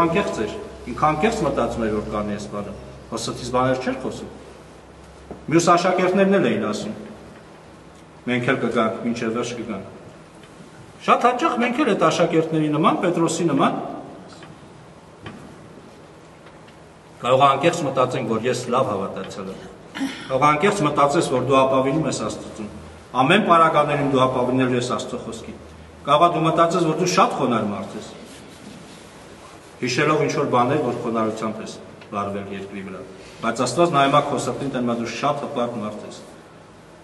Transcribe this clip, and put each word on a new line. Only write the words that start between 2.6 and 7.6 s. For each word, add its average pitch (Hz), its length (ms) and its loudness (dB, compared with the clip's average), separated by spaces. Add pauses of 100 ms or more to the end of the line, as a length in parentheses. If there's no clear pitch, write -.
որ - 100 -6
սրտից - 300 -8
բաներ 127 300 2
չէր 262 200 -4
խոսում։ - 280 -8 (1200)
Մյուս 170 200 4
աշակերտներն 190 680 4
էլ 147 100 2
էին 107 200 -2
ասում. 107 260 -6 (1300)